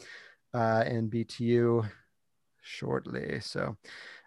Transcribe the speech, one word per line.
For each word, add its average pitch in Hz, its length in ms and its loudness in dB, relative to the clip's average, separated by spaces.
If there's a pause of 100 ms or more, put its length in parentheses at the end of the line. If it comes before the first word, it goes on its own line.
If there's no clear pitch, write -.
(540)
uh, 113 320 4
and 113 240 0
be 117 140 0
to - 220 -8
you 117 400 6 (760)
shortly. - 800 -4
So, - 380 -6 (500)